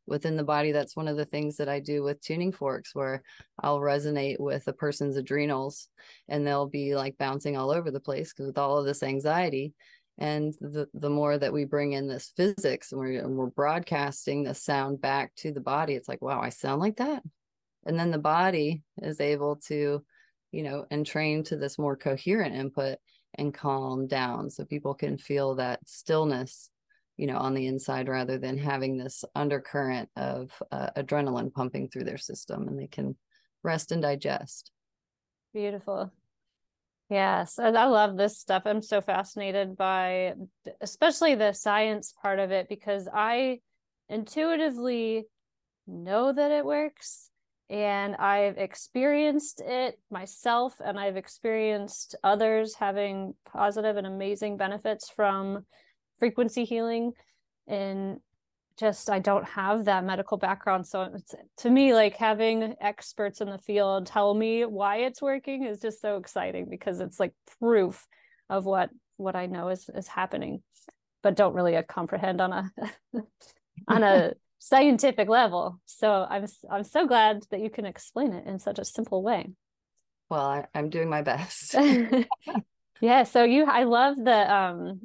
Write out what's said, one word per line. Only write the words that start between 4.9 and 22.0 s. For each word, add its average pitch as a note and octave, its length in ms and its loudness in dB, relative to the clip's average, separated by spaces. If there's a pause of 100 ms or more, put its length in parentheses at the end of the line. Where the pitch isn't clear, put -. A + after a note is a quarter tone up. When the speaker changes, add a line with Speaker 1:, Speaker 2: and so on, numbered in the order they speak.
Speaker 1:
adrenals C#3 720 -2 (380)
and D3 180 -2
they'll C#3+ 240 0
be, C#3+ 260 -2
like, C3+ 220 -4
bouncing C#3 400 -4
all C3 140 0
over E3 180 0
the C3+ 100 -4
place D3 340 -6
'cause C#3 120 -10
with C3+ 140 -6
all C#3+ 180 2
of C#3+ 80 0
this C#3 160 -2
anxiety. C#3+ 720 0 (440)
And D3+ 440 -2
the, D3 320 -6
the D3 160 -4
more D3 280 2
that C#3+ 140 0
we D3 140 0
bring C#3+ 260 0
in C#3 160 -4
this - 300 -10
physics F3+ 560 0
and C3+ 80 -6
we're, C3 200 -4
and C3 140 -4
we're C3 120 -2
broadcasting C#3+ 960 -2
the C#3 100 -4
sound C#3 480 -2
back C3+ 340 -2
to D#3 160 -8
the C#3 80 -6
body, C#3+ 360 -2
it's - 120 -8
like, C3+ 140 -8
"Wow, C3 200 -4
I A#2 80 -2
sound C#3 300 -2
like G#3+ 180 0
that?" C4+ 240 -2 (640)
And E3 140 0
then E3+ 120 0
the D#3+ 60 0
body D#3 680 2 (180)
is D#3 180 -6
able D3 380 0 (100)
to, D3 380 -2 (480)
you D#3 100 -4
know, C#3+ 260 -6
and D3 160 -2
train D3+ 400 0
to D#3 120 -4
this C#3 200 -6
more C#3+ 200 -2
coherent D3+ 580 -2